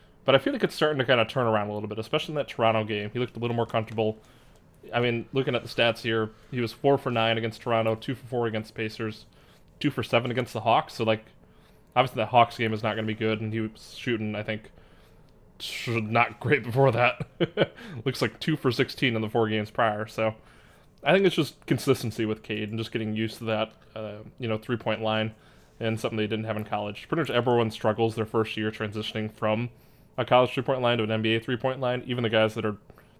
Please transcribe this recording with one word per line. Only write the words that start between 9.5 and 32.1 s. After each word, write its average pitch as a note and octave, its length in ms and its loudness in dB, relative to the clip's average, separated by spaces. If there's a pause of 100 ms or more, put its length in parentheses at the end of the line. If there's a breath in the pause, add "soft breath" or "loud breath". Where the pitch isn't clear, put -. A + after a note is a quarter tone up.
two C#3+ 100 0
for B2+ 140 -2
seven A#2+ 280 2
against A#2+ 220 -2
the A2 80 -4
Hawks. A#2 320 2
So, A#2+ 100 -4
like, A2 220 2 (720 soft breath)
obviously C3 260 2
that G#2+ 80 -2
Hawks A#2+ 280 4
game A2+ 160 0
is A2 100 -4
not G#2+ 120 -2
gonna A2 120 -2
be A2 80 -2
good, A2 260 -2
and A2 100 -4
he A2 100 -2
was - 360 -10
shooting, G#2+ 380 -4
I G#2 80 -6
think, A2 280 -8 (880 soft breath)
sh-, - 300 -10
not A2+ 500 0
great B2+ 240 2
before B2+ 280 4
that. A#2+ 360 2 (600 loud breath)
<laughs> C#3 160 -12
Looks C3 160 -2
like - 180 -2
two D#3 180 -2
for C3 140 2
sixteen A#2+ 440 0
in A2 60 0
the G#2+ 80 -2
four A2+ 200 2
games G#2+ 220 -2
prior. G#2+ 360 0
So A2 280 -2 (680 soft breath)
I C#3+ 100 4
think G3 120 6
it's F3 100 4
just - 300 -2
consistency A#2+ 600 0
with G#2+ 180 -4
Cade G#2+ 260 -6
and A2 80 -6
just A2 140 -6
getting A2 240 -4
used A2 240 -2
to - 60 -12
that, A2 260 -2 (240)
uh, G#2+ 220 -10 (220)
you A#2+ 80 -4
know, A2 100 0
three-point A2 440 -4
line A2 320 0 (460 soft breath)
and A2+ 200 0
something A2+ 180 -4
they G#2+ 100 0
didn't A2 180 -4
have A2 120 -4
in G#2+ 60 -4
college. G#2 440 -6
Pretty E3 140 0
much C3+ 100 -4
everyone A#2+ 400 2
struggles A2 440 0
their A2 100 -2
first A2 320 0
year G#2+ 140 -2
transitioning G#2+ 600 -6
from A2+ 380 -2 (480 soft breath)
a A#2+ 80 -2
college B2+ 260 6
three-point C3 300 -2
line A#2+ 160 4
to A2+ 60 0
an G#2+ 80 -2
N A2 100 0
B A2 140 2
A A2+ 40 0
three-point C3 400 -2
line, B2+ 260 -2
even B2 180 -2